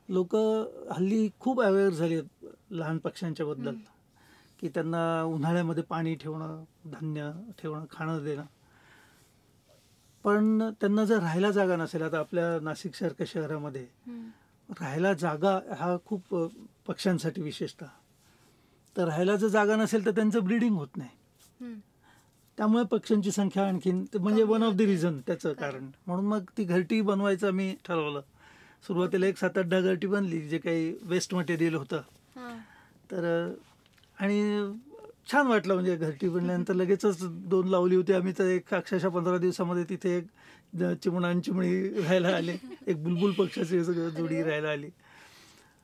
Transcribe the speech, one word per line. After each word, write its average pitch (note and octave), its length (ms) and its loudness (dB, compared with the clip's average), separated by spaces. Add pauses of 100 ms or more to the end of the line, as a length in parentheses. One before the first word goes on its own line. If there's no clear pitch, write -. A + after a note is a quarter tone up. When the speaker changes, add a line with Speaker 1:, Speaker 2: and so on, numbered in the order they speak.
Speaker 1:
लोक F#3 260 0 (560)
हल्ली G#3 380 2 (100)
खूप B3+ 220 0
अवेअर G3 280 6
झाली E3 260 0
आहेत D3 300 -8 (260)
लहान D#3+ 260 -4
पक्ष्यांच्या E3 480 -6
बद्दल, C#3 220 -6
Speaker 2:
हम्म. A#2 120 -6 (800)
Speaker 1:
की E3+ 80 -4
त्यांना E3 540 -2
उन्हाळ्यामध्ये E3 600 0
पाणी E3 320 -4
ठेवणं, D#3 480 -10 (220)
धान्य D3+ 460 -8 (300)
ठेवणं, D#3 300 -8
खाणं D#3+ 320 -4
देणं, D3 200 -6 (1800)
पण G#3+ 560 2
त्यांना G#3 260 2
जर G#3+ 140 4
राहायला F3+ 320 2
जागा F#3 240 2
नसेल, D#3+ 260 -2
आता D#3+ 180 -2
आपल्या E3+ 440 -2
नाशिकसारख्या D#3 680 -6
शहरामध्ये D3 520 -6
Speaker 2:
हम्म. A3+ 480 -16 (520)
Speaker 1:
राहायला E3 320 0
जागा E3+ 460 0 (200)
हा F3+ 260 -2
खूप, F#3+ 300 -6
अ, E3 120 0 (400)
पक्ष्यांसाठी E3+ 540 -2
विशेषतः, D3+ 440 -8 (1120)
तर F#3 80 2
राहायला F3 300 2
जर G#3 120 2
जागा G#3 280 4
नसेल G#3+ 300 2
तर A3 60 2
त्यांचं G#3 320 2
ब्रीडिंग G#3+ 320 2
होत C#3+ 220 -4
नाही. C3 120 -10 (520)
Speaker 2:
हम्म. A#3 180 -12 (760)
Speaker 1:
त्यामुळे A3 260 4
पक्ष्यांची G#3 480 2
संख्या G3 360 2
आणखीन, F#3 380 0
ते - 140 -4
म्हणजे G#3+ 240 4
Speaker 2:
कमी A3 100 4
Speaker 1:
one A3 100 4
of A3+ 60 4
the G3 120 2
Speaker 2:
होते. G3+ 140 4
Speaker 1:
reason D#3+ 320 0
त्याचं D#3+ 220 -2
Speaker 2:
खरं. C#3+ 220 -4
Speaker 1:
कारण. C3+ 180 -10 (180)
म्हणून F#3 180 0
मग G#3 180 0 (140)
ती G#3+ 60 0
घरटी F#3 380 2
बनवायचं G3 460 2
आम्ही F#3+ 280 0 (100)
ठरवलं. D3+ 360 -2 (680)
सुरुवातीला F3+ 400 2
एक F#3+ 100 0
सात F#3 200 0
आठ F#3+ 80 2
दहा F#3 160 2
घरटी F#3 260 2
बनली, F#3 340 0
जे D3+ 160 -4
काही E3 440 -2
वेस्ट F3+ 340 -2
मटेरियल E3 400 0
होतं. C#3+ 260 -4 (340)
Speaker 2:
हां. A#3+ 220 -14 (540)
Speaker 1:
तर, E3+ 380 0
अ, - 20 -8 (720)
आणि G#3 340 2 (760)
छान C#4 160 4
वाटलं, G3 260 4
म्हणजे F3+ 220 2
घरटी D#3+ 340 -2
बनल्यानंतर F3 440 0
लगेचच F#3 440 2 (300)
दोन F#3 200 4
लावली F3+ 280 6
होती F#3 180 4
आम्ही, F#3 260 2
तर G3+ 40 4
एक F#3 300 0
अक्षरशः F#3 360 0
पंधरा F3+ 280 2
दिवसामध्ये F3 460 0
तिथे F3+ 340 -2
एक F3 60 -4 (520)
ज-, F3 180 0
चिमणा F3 340 0
आणि F3 140 2
चिमणी F#3 480 0
राहायला F3+ 380 2
आले, F3 360 0
Speaker 2:
<laughs> C4 240 -14
Speaker 1:
एक D#3+ 160 0
बुलबुल F3 280 2
पक्षाची F3+ 520 0
सगळं E3+ 260 -2
Speaker 2:
अरे D#3+ 120 -6
Speaker 1:
जोडी D#3+ 200 -2
Speaker 2:
वा. D#3+ 60 0
Speaker 1:
राहायला D3+ 220 -2
आली. D3 200 -4 (960)